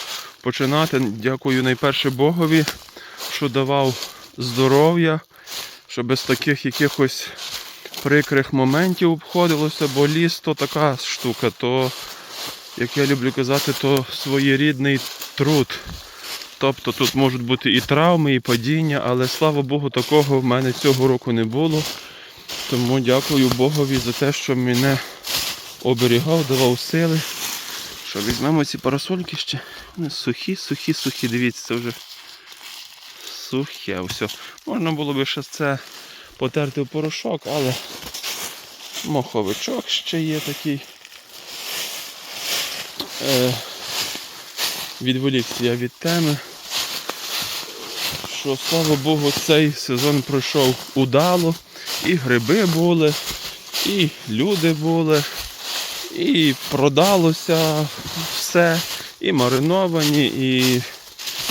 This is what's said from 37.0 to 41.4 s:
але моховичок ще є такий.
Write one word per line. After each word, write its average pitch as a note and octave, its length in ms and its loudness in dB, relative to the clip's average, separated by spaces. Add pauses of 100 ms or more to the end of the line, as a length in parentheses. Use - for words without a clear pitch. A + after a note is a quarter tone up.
але C3 260 0 (1300)
моховичок A#2+ 840 -2
ще - 320 -2
є D#3 180 -2
такий. C#3+ 400 -4 (2500)